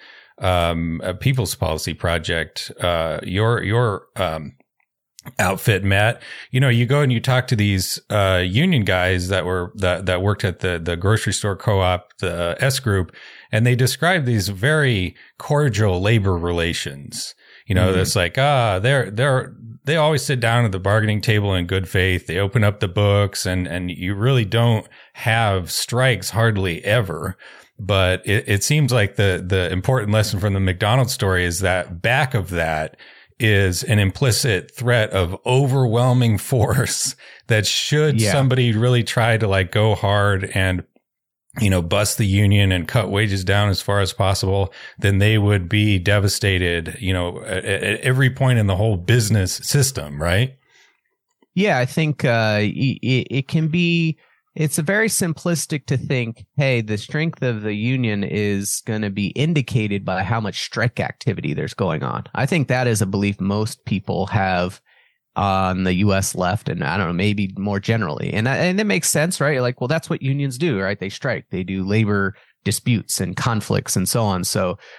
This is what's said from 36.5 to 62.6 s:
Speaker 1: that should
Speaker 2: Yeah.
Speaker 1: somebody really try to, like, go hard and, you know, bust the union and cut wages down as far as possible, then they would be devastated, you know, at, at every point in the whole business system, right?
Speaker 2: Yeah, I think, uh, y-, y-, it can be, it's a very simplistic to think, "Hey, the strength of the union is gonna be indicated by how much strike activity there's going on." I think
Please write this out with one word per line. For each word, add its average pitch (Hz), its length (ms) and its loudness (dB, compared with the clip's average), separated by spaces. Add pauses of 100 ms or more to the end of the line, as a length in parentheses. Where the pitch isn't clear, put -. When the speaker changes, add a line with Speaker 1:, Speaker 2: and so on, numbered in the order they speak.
Speaker 1:
that 107 200 2
should 147 520 0
Speaker 2:
Yeah. 107 120 2
Speaker 1:
somebody 127 400 2
really 120 320 2
try 113 340 2
to, 107 100 0
like, 95 240 2
go 107 220 4
hard 101 600 0
and, 92 280 0 (760)
you 107 100 4
know, 92 120 2
bust 101 360 -2
the 117 80 2
union 101 460 4
and 87 160 -2
cut 101 220 0
wages 101 340 0
down 101 260 2
as 95 120 0
far 101 180 0
as 95 140 -2
possible, 98 600 0 (260)
then 98 180 2
they 107 200 4
would 101 300 2
be 104 300 2
devastated, 92 1000 0
you 95 140 -2
know, 87 320 -4
at, 92 200 -6
at 98 360 -2
every 131 280 2
point 127 300 2
in 104 80 2
the 98 80 2
whole 104 220 0
business 104 560 2 (100)
system, 76 580 -2
right? 98 340 0 (1000)
Speaker 2:
Yeah, 180 240 2
I 123 60 0
think, 151 400 -2
uh, 110 360 2
y-, 127 400 -2
y-, 127 300 0
it 135 160 -4
can 160 220 0
be, 170 500 0 (340)
it's 127 240 -2
a 165 60 0
very 208 240 0
simplistic 165 800 -4
to 139 100 0
think, 120 480 -4 (120)
"Hey, 135 240 2
the 107 160 -4
strength 151 460 -6
of 117 180 -2
the 104 140 -2
union 113 480 -2
is 101 600 -4
gonna 107 260 -4
be 98 180 -2
indicated 117 720 -2
by 95 200 -2
how 110 160 -2
much 104 240 -6
strike - 360 -2
activity 85 540 -4
there's 73 220 -6
going 80 280 -2
on." 57 200 -6 (100)
I 127 140 -2
think 156 200 0